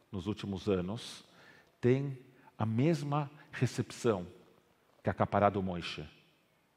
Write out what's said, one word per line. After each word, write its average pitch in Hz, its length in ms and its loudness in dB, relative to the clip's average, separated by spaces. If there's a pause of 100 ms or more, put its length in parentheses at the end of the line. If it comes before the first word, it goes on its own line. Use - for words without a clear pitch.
(120)
nos 92 160 -6
últimos 98 400 -4
anos, 95 560 -2 (560)
tem 135 380 2 (400)
a 107 80 -2
mesma 143 640 0 (220)
recepção 107 760 -2 (760)
que 107 60 0
a 95 40 2
capará 101 360 4
do 98 120 -2
Moishe. 87 460 -6 (680)